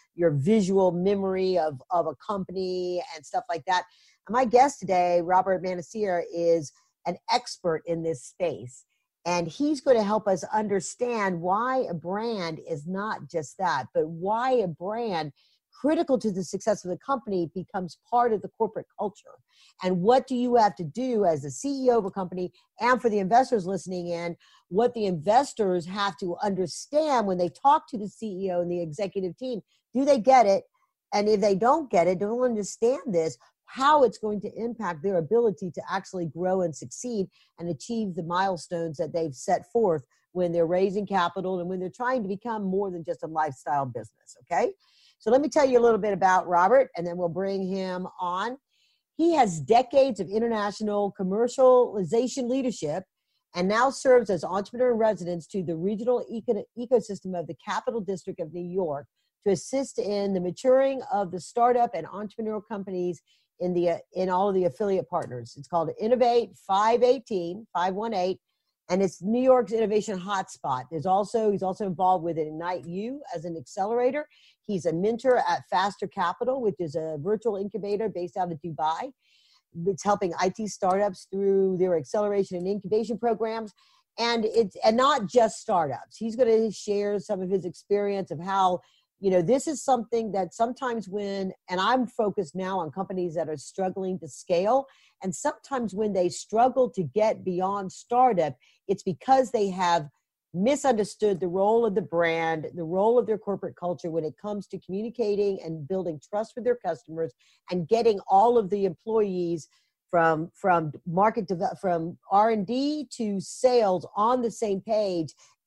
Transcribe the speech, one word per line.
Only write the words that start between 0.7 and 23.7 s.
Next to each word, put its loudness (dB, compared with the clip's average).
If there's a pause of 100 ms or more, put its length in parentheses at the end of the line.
memory 0
of, -2 (120)
of 0
a -6 (100)
company -4 (100)
and -16
stuff -6
like -6
that. 0 (420)
And -8
my 2
guest 4
today, 2
Robert 2
Manasseh, -4 (120)
is 2 (340)
an -4 (160)
expert -2
in -4
this -4
space. -8 (400)
And -2
he's -2
gonna 4
help 0
us 0
understand -2
why 0
a -6
brand -6
is -8
not -6
just -8
that, -2
but 0
why -2
a 2
brand -6 (400)
critical 0
to -2
the -4
success -4
of -6
the -4
company -4
becomes -8 (140)
part 2
of -4
the -12
corporate -4 (120)
culture. -8 (440)
And 0
what 6
do -4
you 2
have 4
to -8
do -2
as 2
the -8
C -4
E 6
O 4
of 0
a -4
company, -6 (280)
and 2
for 0
the 2
investors 4
listening -6